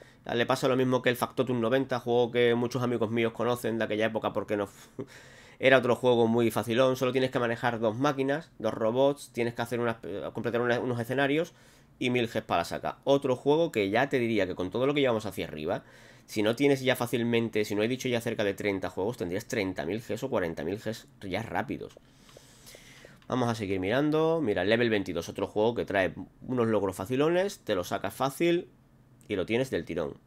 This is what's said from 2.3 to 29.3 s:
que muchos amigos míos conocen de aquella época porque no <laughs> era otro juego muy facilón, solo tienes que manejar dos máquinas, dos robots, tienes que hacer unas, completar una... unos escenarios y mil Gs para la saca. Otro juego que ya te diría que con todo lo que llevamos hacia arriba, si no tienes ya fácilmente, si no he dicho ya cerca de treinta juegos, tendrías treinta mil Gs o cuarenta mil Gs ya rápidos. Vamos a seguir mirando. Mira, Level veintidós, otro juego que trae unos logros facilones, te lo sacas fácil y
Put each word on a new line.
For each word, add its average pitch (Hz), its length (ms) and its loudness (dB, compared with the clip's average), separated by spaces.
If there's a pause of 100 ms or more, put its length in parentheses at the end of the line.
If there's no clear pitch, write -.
que 120 240 4
muchos 120 280 -2
amigos 120 280 0
míos 113 240 0
conocen 117 420 -2
de 110 80 0
aquella 107 220 0
época 110 260 -2
porque 101 240 -4
no 101 140 -4 (460)
<laughs> - 420 -20
era 131 180 6
otro 120 200 4
juego 120 300 4
muy 117 240 4
facilón, 120 460 2
solo 127 160 0
tienes 131 180 2
que 131 80 -2
manejar 117 400 0
dos 110 200 0
máquinas, 139 600 0
dos 110 140 -2
robots, 131 640 0
tienes 117 180 0
que 120 80 -8
hacer 117 200 -4
unas, 117 180 -2 (340)
completar 117 300 -2
una... 120 180 2
unos 120 180 -2
escenarios 139 540 0 (460)
y 127 100 0
mil 123 180 2
Gs 110 140 -4
para 87 220 0
la - 20 2
saca. 78 400 -6
Otro 135 320 2
juego 151 340 2
que 98 200 0
ya 117 180 2
te 135 100 0
diría 113 280 2
que 90 80 -6
con 90 160 -4
todo 123 160 0
lo 143 80 0
que 147 80 2
llevamos 110 240 0
hacia 92 200 -6
arriba, 78 380 -6 (400)
si - 180 -4
no 110 120 4
tienes 139 260 2
ya 127 140 2
fácilmente, 117 680 0
si 107 100 -6
no 104 80 2
he 113 60 2
dicho 127 200 -4
ya 117 120 0
cerca 113 240 -4
de 98 100 0
treinta 95 340 -4
juegos, 101 280 -4
tendrías 92 300 -6
treinta 92 380 -4
mil 101 160 -4
Gs 113 220 -8
o 131 80 -6
cuarenta 82 340 -2
mil 95 140 -4
Gs 110 300 -8 (120)
ya 98 220 -4
rápidos. 82 520 -6 (1300)
Vamos 120 200 0
a 113 60 0
seguir 98 260 -4
mirando. 151 600 2
Mira, 98 240 0
Level 117 240 2
veintidós, 92 400 -2
otro 98 180 -4
juego 110 280 0
que 87 100 -2
trae 92 300 0 (320)
unos 120 220 0
logros 98 280 0
facilones, 160 640 0
te 107 140 -2
lo 90 100 -2
sacas 190 300 -4
fácil 170 540 0 (600)
y 107 80 -2